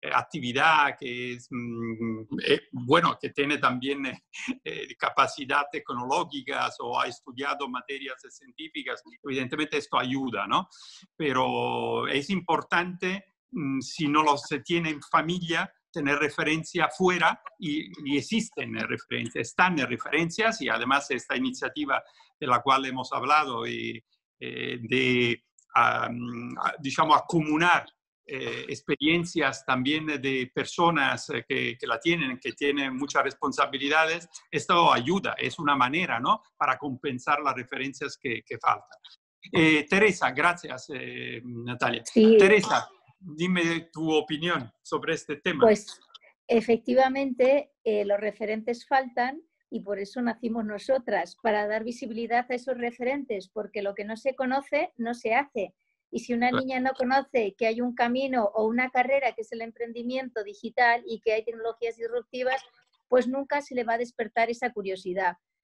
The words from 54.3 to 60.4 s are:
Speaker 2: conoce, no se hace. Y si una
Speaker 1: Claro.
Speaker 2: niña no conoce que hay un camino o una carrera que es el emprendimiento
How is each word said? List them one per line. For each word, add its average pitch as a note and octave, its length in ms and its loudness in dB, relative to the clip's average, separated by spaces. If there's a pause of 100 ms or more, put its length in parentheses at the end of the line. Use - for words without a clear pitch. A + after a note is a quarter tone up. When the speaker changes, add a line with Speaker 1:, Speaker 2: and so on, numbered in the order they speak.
Speaker 2:
conoce, C#4 640 -2
no A#3 180 -4
se A#3 200 -2
hace. A#3 400 -2 (360)
Y A#3+ 100 -4
si - 120 -4
una A#3+ 180 2
Speaker 1:
Claro. B3 140 0
Speaker 2:
niña C4 160 -2
no C4 120 0
conoce B3+ 640 2
que A3+ 100 0
hay A3+ 140 0
un B3 140 -2
camino B3 500 2 (100)
o A3 120 2
una A#3+ 240 2
carrera B3+ 420 2
que A3+ 100 -10
es - 100 -12
el A#3 80 -8
emprendimiento A#3 840 -6